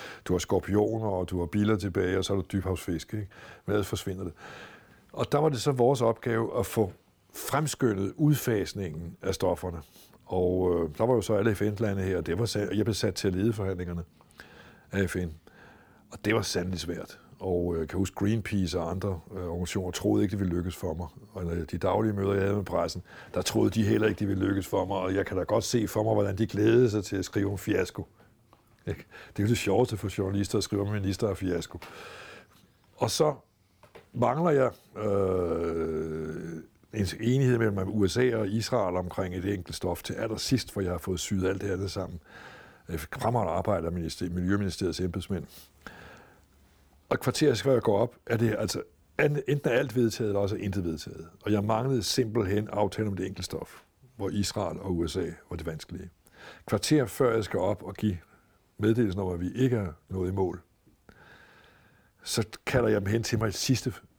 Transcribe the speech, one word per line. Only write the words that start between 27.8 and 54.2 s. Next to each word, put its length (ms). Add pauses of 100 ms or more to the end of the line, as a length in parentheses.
Ikke? 180 (320)
Det 60
er 40
jo 20
det 80
sjoveste 400
for 200
journalister 400
at 60
skrive 180
om 120
minister 340
og 100
fiasko. 400 (1200)
Og 160
så 220 (800)
mangler 360
jeg, 220 (340)
øh, 1600 (300)
en 120 (140)
enighed 380
mellem 200 (100)
U 200
S 100
A 200
og 100
Israel 480
omkring 400
et 180
enkelt 220
stof 280
til 100
allersidst, 600
hvor 80
jeg 100
har 60
fået 220
syet 280
alt 140
det 100
andet 200
sammen. 280 (720)
Øh, 100
fremragende 540
arbejde 340
af 60
minister-, 360
Miljøministeriets 720
embedsmænd. 460 (1600)
Og 40
et 60
kvarter 340
skal 180
jeg 100
gå 140
op, 200 (100)
er 120
det 220
altså 220 (360)
an-, 300
enten 240
er 40
alt 200
vedtaget, 340
eller 100
også 160
er 40
intet 240
vedtaget. 440 (180)
Og 60
jeg 120
manglede 400
simpelthen 680
aftale 360
om 80
det 100
enkelte 180
stof, 380 (340)
hvor 140